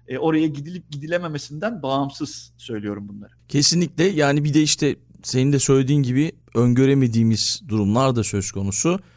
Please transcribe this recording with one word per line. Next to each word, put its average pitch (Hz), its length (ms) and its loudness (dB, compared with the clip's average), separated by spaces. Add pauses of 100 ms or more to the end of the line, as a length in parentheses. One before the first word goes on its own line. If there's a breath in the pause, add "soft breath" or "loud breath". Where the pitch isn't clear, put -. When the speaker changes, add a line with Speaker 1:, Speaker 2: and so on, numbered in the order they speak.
Speaker 1:
E, 127 100 -8
oraya 160 300 2
gidilip 156 440 -10
gidilememesinden 156 880 -6
bağımsız 139 760 -4
söylüyorum 104 500 -8
bunları. 101 240 -16 (160)
Speaker 2:
Kesinlikle. 156 560 0
Yani 151 400 2
bir 147 100 0
de 151 80 6
işte 147 340 0 (280)
senin 131 300 0
de 139 60 4
söylediğin 135 440 2
gibi 131 280 0 (240)
öngöremediğimiz 120 1120 2
durumlar 110 480 2
da 113 80 0
söz 98 280 -4
konusu. 98 480 -2 (180 soft breath)